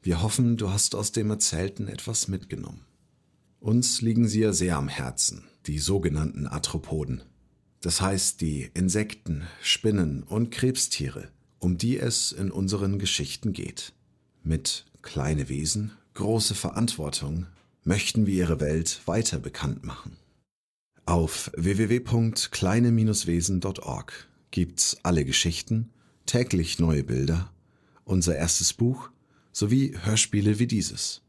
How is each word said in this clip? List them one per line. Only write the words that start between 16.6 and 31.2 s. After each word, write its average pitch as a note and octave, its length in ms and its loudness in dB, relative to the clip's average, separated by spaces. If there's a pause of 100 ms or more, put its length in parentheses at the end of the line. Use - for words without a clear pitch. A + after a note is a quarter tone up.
möchten G2+ 400 2
wir G2 100 2
ihre E2 260 2
Welt D#2 440 0
weiter F2+ 340 0
bekannt - 460 -6
machen. - 320 -12 (880)
Auf E2+ 500 2
w F2+ 220 0
w G#2 140 4
w B2 100 4
punkt A#2 500 0
kleine A#2 460 4
Wesen F#2+ 640 2
dot F#2+ 200 -6
org - 460 -10 (260)
gibt's - 500 0
alle D#2+ 240 2
Geschichten, A2 640 0 (340)
täglich G2+ 540 0
neue D#2 240 4
Bilder, C#2 500 -2 (520)
unser F2 320 2
erstes - 360 0
Buch B2 380 0 (400)
sowie B2+ 540 2
Hörspiele G#2 560 2
wie A#2+ 80 2
dieses. - 600 -4